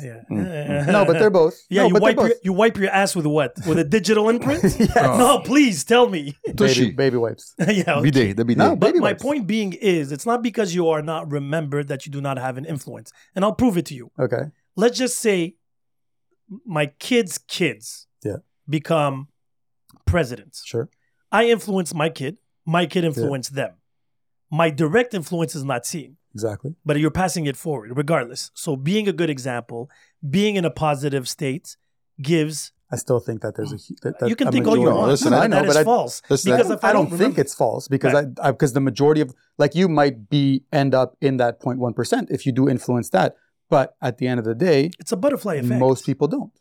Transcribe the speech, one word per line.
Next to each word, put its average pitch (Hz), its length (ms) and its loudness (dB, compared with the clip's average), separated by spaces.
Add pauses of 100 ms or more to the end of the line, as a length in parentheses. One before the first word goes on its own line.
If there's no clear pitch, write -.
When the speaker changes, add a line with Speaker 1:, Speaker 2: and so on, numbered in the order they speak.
Speaker 1:
Yeah, 117 200 -16 (100)
yeah. - 60 -4
Speaker 2:
Mm, - 80 -2
Speaker 1:
Yeah. 147 400 -4
Speaker 2:
mm. 175 80 0
Speaker 3:
No, 202 100 4
but 165 160 2
they're 214 100 6
both. 165 300 4 (100)
Speaker 1:
Yeah, 190 120 2
Speaker 3:
No, 233 80 6
Speaker 1:
you 180 40 4
Speaker 3:
but 208 60 6
they're 320 80 4
Speaker 1:
wipe 226 100 4
your, 226 120 4
Speaker 3:
both. 233 160 2
Speaker 1:
you 190 80 0
wipe 220 240 2
your 196 120 -2
ass 196 240 0
with 165 120 -2
what? 151 320 0 (100)
With 156 100 2
a 165 60 2
digital 214 460 2
imprint? 254 340 0
Speaker 3:
<laughs> - 160 2
Yes. - 160 2
Speaker 1:
No, 240 440 4
please 240 440 2
tell 240 240 4
me. 147 380 -6
<laughs> - 100 -8
Speaker 2:
Tushy. 127 300 4
Speaker 3:
Baby, 110 100 -2
baby 131 220 2
wipes. 113 380 -4
Speaker 1:
<laughs> - 40 -10
Yeah, 175 380 0
okay. 147 60 0
Speaker 2:
Bidet, 123 340 2
the 113 80 0
bidet. 117 120 0
Speaker 3:
No, - 200 4
Speaker 1:
But 185 100 4
Speaker 3:
baby 339 120 2
Speaker 1:
my 214 100 2
Speaker 3:
wipes. 202 120 -4
Speaker 1:
point 262 260 -2
being 202 260 -2
is, 170 400 -2
it's 139 120 -10
not 233 160 -2
because 208 320 -2
you 175 140 0
are 156 140 2
not 160 280 -8
remembered 143 600 -4
that 139 160 -8
you 151 80 -14
do 143 80 -8
not 139 160 -6
have 127 200 -6
an 135 80 -10
influence. 135 460 -12 (240)
And 185 80 0
I'll 214 120 2
prove 233 220 2
it 156 100 -2
to 147 80 -14
you. 120 220 -18
Speaker 3:
Okay. 123 260 -2 (340)
Speaker 1:
Let's 226 200 2
just 247 220 -2
say 190 360 -2 (1080)
my 156 200 -2 (140)
kids' 233 380 -2
kids - 680 -6 (160)
Speaker 3:
Yeah. 101 140 -6 (320)
Speaker 1:
become 143 580 -2 (800)
presidents. 123 600 -4
Speaker 3:
Sure. - 240 -6 (440)
Speaker 1:
I 233 160 4
influence 190 440 -2
my 160 160 0
kid. 160 280 -8 (280)
My 165 200 0
kid 170 180 -2
Speaker 3:
Yeah. 165 60 0
Speaker 1:
influenced 131 460 -4
them. 123 180 -6 (760)
My 165 200 0
direct 165 440 0
influence 165 400 -4
is 135 120 -8
not 127 200 -4
seen. 139 300 -10 (160)
Speaker 3:
Exactly. 110 440 -8 (100)
Speaker 1:
But 147 140 0
you're 156 100 2
passing 170 380 -2
it 135 100 -4
forward 123 400 -8
regardless. 143 560 -4
So 147 220 -6
being 190 320 -2
a 190 60 2
good 160 180 -2
example, 120 580 -8 (400)
being 202 280 0
in 180 60 0
a 160 60 -2
positive 139 580 -2
state - 480 -8 (460)
gives 151 500 -2 (200)
Speaker 3:
I 120 60 -4
still 120 220 0
think 113 220 -8
that 110 140 -8
there's 123 160 -8
a - 60 -10
hu-, - 260 -18
that, - 160 -8
that 240 100 0
Speaker 1:
You 233 60 0
can 262 120 0
Speaker 3:
a - 40 0
Speaker 1:
think - 160 0
all 214 80 4
you 247 80 4
Speaker 3:
majority - 160 4
Speaker 1:
want. 127 120 2
Speaker 2:
Listen, 190 200 2
Speaker 1:
No, - 60 6
Speaker 2:
I 160 40 4
Speaker 1:
that 220 80 2
Speaker 3:
know, 190 140 4
Speaker 1:
is 196 100 2
Speaker 3:
but 147 40 6
I 156 60 6
Speaker 1:
false. 220 460 0
Speaker 2:
listen, - 220 2
I - 40 6
Speaker 1:
Because 208 140 4
Speaker 3:
don't, 214 80 -2
Speaker 1:
if - 60 -4
I 208 60 4
Speaker 3:
I 214 40 4
don't 202 120 4
Speaker 1:
don't - 60 -4
Speaker 3:
think 170 100 -4
Speaker 1:
remember 240 200 2
Speaker 3:
it's - 140 -4
false 123 320 -2
because 139 260 0
Speaker 1:
Right. 143 140 2 (140)
Speaker 3:
I, 147 80 2
I, - 20 4
'cause 123 220 0
the 139 60 0
majority 143 420 2
of, 135 120 -4 (240)
like, 147 180 2
you 185 120 4
might 143 420 0
be, 139 420 2
end 139 240 2
up 127 260 0
in 135 160 0
that 120 220 0
point 127 200 -4
one 123 140 -2
percent 190 380 -2
if - 140 -6
you 135 60 2
do 131 180 2
influence 123 400 -2
that. 175 260 0 (340)
But 135 320 2
at 123 180 -4
the 127 80 -2
end 123 120 -2
of 110 60 -6
the 113 100 -2
day, 156 440 2
Speaker 1:
It's - 120 -14
a 190 60 -2
butterfly 208 380 -2
effect. 123 240 0
Speaker 3:
most 131 260 2
people 143 220 0
don't. 254 340 -6